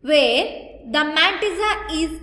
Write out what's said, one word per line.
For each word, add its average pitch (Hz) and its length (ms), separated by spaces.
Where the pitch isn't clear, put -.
where 277 640
the 294 80
mantissa 359 720
is 320 320